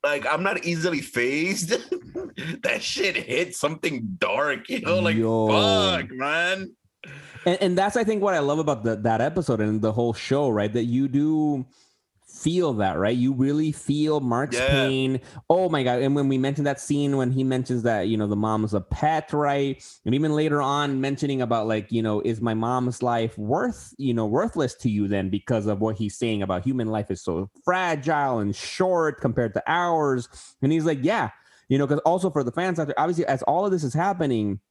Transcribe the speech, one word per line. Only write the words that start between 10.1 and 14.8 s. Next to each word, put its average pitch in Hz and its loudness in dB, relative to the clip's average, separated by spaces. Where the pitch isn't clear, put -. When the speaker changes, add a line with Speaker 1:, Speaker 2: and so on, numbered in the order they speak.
Speaker 2:
show, 135 0
right? 104 2
That 117 0
you 127 0
do 147 0
feel 165 0
that, 95 2
right? 110 2
You 127 2
really 147 2
feel 151 0
Mark's 120 0
Speaker 1:
Yeah. 131 2
Speaker 2:
pain. 131 2